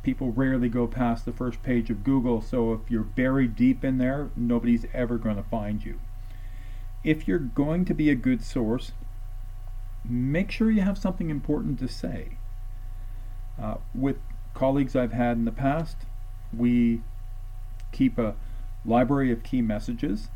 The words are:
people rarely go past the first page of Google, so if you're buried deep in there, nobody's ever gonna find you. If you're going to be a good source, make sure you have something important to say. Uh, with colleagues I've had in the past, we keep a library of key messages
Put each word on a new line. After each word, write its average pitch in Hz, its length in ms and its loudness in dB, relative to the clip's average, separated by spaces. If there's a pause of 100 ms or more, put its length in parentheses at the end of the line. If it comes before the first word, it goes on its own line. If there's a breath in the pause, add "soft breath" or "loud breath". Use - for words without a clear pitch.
people 131 280 0
rarely 127 380 2
go 120 160 2
past 117 400 0
the 123 60 -2
first 123 320 -4
page 120 260 2
of 101 140 -2
Google, 127 360 4
so 113 320 0
if 110 160 -2
you're 113 140 0
buried 127 540 2
deep 127 280 4
in 131 140 0
there, 135 380 0
nobody's 120 580 2
ever 120 240 0
gonna 107 240 0
find 104 420 -2
you. - 160 -6 (1040 loud breath)
If 156 240 2
you're 185 120 2
going 147 460 2
to 156 100 2
be 151 160 6
a 139 40 6
good 123 280 2
source, 117 480 0 (1160)
make 135 440 0
sure 220 180 4
you 220 120 6
have 190 180 2
something 175 320 0
important 147 480 0
to 131 80 -2
say. - 500 -4 (1200 loud breath)
Uh, 107 180 -4 (180)
with 135 220 0 (360)
colleagues 135 420 2
I've 123 180 2
had 120 220 4
in 117 100 2
the 113 60 0
past, 139 460 0 (580)
we 120 460 4 (880)
keep 131 280 2
a 107 160 0 (500 loud breath)
library 127 460 4
of 113 100 0
key 127 220 0
messages 120 720 -2